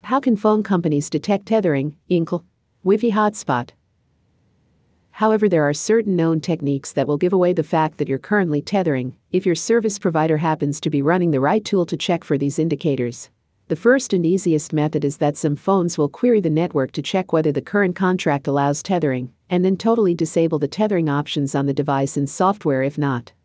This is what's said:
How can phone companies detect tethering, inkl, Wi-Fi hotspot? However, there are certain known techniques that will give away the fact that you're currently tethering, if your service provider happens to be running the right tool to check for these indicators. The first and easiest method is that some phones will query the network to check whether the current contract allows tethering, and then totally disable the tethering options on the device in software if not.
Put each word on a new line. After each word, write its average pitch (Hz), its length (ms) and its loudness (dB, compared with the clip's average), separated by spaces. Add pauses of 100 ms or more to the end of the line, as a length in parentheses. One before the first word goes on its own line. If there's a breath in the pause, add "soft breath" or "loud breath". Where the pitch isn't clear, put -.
How 269 180 -2
can 233 160 2
phone 214 260 2
companies 170 460 0
detect 196 380 -2
tethering, 151 500 0 (120)
inkl, 170 360 0 (400)
Wi-Fi 214 260 2
hotspot? 208 600 -2 (1400)
However, 214 380 2
there 156 180 4
are 147 60 0
certain 214 420 0
known 165 240 2
techniques 143 540 -4
that 139 160 0
will 147 80 0
give 180 160 0
away 180 180 4
the 175 100 0
fact 156 360 0
that 139 100 -4
you're 135 100 -2
currently 165 440 0
tethering, 143 560 -2 (160)
if 185 120 0
your 180 80 2
service 220 460 0
provider 160 380 2
happens 151 420 -2
to 160 100 -4
be 147 120 0
running 170 300 2
the 131 100 0
right 196 240 0
tool 180 220 0
to 160 100 -6
check 226 260 -2
for 143 140 -2
these 139 200 -2
indicators. 139 720 -2 (380)
The 160 80 -2
first 247 380 2
and 170 120 2
easiest 170 460 0
method 151 320 0
is 143 140 -4
that 147 180 0
some 147 220 -2
phones 185 400 0
will 147 100 2
query 233 320 2
the 170 100 0
network 151 440 0
to 151 80 -4
check 185 320 -4
whether 160 180 2
the 135 100 -2
current 190 360 -2
contract 180 500 0
allows 143 340 0
tethering, 139 520 -2 (160)
and 180 160 2
then 190 100 2
totally 208 400 2
disable 165 420 0
the 147 120 -2
tethering 196 400 0
options 143 440 -2
on 139 120 0
the 139 80 0
device 139 420 -2
in 143 120 -2
software 170 560 0
if 143 140 -4
not. 135 360 -4 (120)